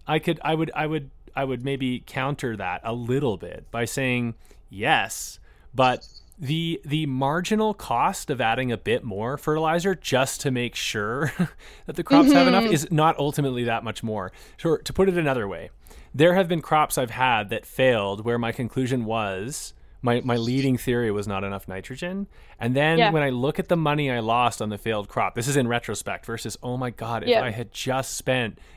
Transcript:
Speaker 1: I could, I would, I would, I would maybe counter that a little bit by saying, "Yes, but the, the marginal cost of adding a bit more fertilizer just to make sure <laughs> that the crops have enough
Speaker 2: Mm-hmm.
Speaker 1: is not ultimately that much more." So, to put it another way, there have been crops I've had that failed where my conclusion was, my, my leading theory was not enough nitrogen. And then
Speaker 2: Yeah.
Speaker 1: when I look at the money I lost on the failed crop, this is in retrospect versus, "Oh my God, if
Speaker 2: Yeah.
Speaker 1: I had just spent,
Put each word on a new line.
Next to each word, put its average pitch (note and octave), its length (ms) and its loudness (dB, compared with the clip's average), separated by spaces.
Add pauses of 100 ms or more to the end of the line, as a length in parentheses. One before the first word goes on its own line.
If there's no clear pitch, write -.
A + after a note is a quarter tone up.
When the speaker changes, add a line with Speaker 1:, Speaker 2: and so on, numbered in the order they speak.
Speaker 1:
I D#3 120 2
could, D#3+ 260 -2
I D#3 100 0
would, D#3+ 180 -2
I D#3 140 -2
would, D3+ 220 -4 (260)
I C#3 80 -2
would B2+ 220 -4
maybe C3 400 -2
counter C3+ 500 -4
that F2+ 300 -6
a A2+ 80 -4
little B2 420 -2
bit - 340 -14
by A#2 140 -4
saying, B2 520 -2 (340)
"Yes, A2 720 -2 (360)
but B2 320 2 (320)
the, E3 460 -2
the D3+ 200 0
marginal F3 680 0
cost D#3 560 -2
of B2+ 100 -2
adding A#2+ 320 0
a A2 60 -2
bit A2+ 260 0
more A#2 340 -6
fertilizer D#3+ 560 0
just - 480 0
to C#3 100 0
make B2 220 -2
sure A#2 600 -4 (260)
<laughs> - 260 -20
that - 120 -10
the F3 60 -4
crops C#4+ 280 8
have C4+ 160 8
enough A#3 160 6
Speaker 2:
Mm-hmm. A3 100 2
Speaker 1:
is D#3 180 0
not D#3 280 4
ultimately C#3 460 0
that A#2 180 -2
much A2 200 -8
more." G#2 280 -4 (260)
So, D#3+ 200 0
to - 160 -8
put G3 160 4
it F3 80 2
another C3 320 0
way, E2+ 200 -10 (440)
there E3 200 6
have F#3 160 4
been E3+ 120 0
crops D3+ 360 2
I've B2 140 0
had A2 400 2
that A2+ 140 -4
failed G#2+ 600 2
where A#2+ 120 0
my A#2 140 -2
conclusion B2 540 -2
was, G#2+ 680 -4 (280)
my, A#2+ 240 2
my A#2+ 100 2
leading B2+ 400 2
theory A#2+ 340 0
was G2+ 160 0
not G2 200 -2
enough G2 240 -8
nitrogen. F3 580 -8 (320)
And A#2+ 160 0
then D#3 220 4
Speaker 2:
Yeah. G#3 140 6
Speaker 1:
when D3+ 120 2
I C#3 60 2
look B2+ 300 -2
at F3 100 -4
the F3 80 4
money D3 340 0
I A#2+ 80 -2
lost A#2 420 2
on G#2+ 60 -2
the G#2+ 100 -6
failed G#2+ 300 -4
crop, G#2 280 -2
this A#2 120 -2
is C#3 80 2
in B2 140 2
retrospect A2 560 -4
versus, A2+ 360 -8
"Oh B2 140 -6
my B2+ 140 -6
God, A2+ 340 -6
if - 60 -4
Speaker 2:
Yeah. A3+ 140 4
Speaker 1:
I A#2+ 80 -4
had A2 200 -8
just - 460 -4
spent, B2 400 -2 (180)